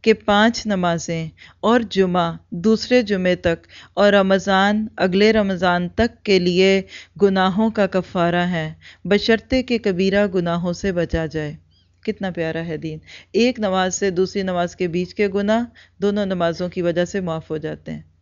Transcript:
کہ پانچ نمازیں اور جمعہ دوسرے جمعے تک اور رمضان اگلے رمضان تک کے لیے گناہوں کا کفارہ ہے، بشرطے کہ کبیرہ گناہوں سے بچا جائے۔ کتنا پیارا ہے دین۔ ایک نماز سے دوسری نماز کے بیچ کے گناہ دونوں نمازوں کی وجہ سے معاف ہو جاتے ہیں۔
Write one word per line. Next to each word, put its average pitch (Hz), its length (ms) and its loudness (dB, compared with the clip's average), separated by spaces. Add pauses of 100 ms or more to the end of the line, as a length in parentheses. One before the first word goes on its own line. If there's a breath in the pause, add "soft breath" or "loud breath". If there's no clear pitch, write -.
کہ 220 100 4 (120)
پانچ 214 420 2
نمازیں 170 600 -2 (320 loud breath)
اور 233 200 2 (100)
جمعہ 180 420 0 (320)
دوسرے 220 380 2
جمعے 185 320 0 (100)
تک 170 220 -2 (280 loud breath)
اور 202 180 4
رمضان 196 760 2 (180)
اگلے 196 280 4
رمضان 180 640 0
تک 233 280 -2
کے 190 140 4
لیے 185 420 4 (420 loud breath)
گناہوں 190 480 2
کا 208 180 0
کفارہ 175 640 0
ہے، 160 200 -4 (320 loud breath)
بشرطے 220 580 0
کہ 247 220 -2
کبیرہ 196 500 2
گناہوں 175 380 -2
سے 190 200 -4
بچا 165 340 -2
جائے۔ 151 280 -6 (480)
کتنا 196 280 -6
پیارا 165 360 -4
ہے 160 100 -6
دین۔ 156 220 -10 (340 loud breath)
ایک 247 280 0
نماز 185 340 -2
سے 202 160 -2
دوسری 185 320 -2
نماز 175 340 -4
کے 185 120 -4
بیچ 180 260 -6
کے 208 200 0
گناہ 208 280 0 (400 soft breath)
دونوں 202 240 0
نمازوں 175 420 -2
کی 175 140 -6
وجہ 175 220 0
سے 196 160 -6
معاف 160 300 -6
ہو 156 60 -4
جاتے 156 360 -10
ہیں۔ 156 100 -10 (200)